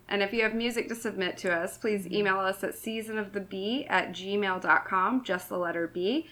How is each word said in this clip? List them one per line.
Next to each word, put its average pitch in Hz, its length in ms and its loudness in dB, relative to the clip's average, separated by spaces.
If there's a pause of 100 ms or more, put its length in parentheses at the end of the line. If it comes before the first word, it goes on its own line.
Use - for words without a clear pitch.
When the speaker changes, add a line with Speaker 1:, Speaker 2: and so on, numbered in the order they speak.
Speaker 1:
And 202 160 0
if 196 120 0
you 226 80 2
have 220 120 2
music 233 360 0
to 233 40 -4
submit 196 440 -4
to 185 140 0
us, 170 260 -2
please 208 260 0
Speaker 2:
Mm-hmm. 180 100 -6
Speaker 1:
email 196 260 4
us 190 220 0
at - 140 -2
season 220 420 -6
of 196 140 -4
the 202 80 -4
bee 196 480 -4
at 185 240 2
gmail 190 480 -2
dot 165 240 6
com, 202 400 2
just 185 240 -2
the 196 100 -4
letter 170 300 0
B. 214 440 0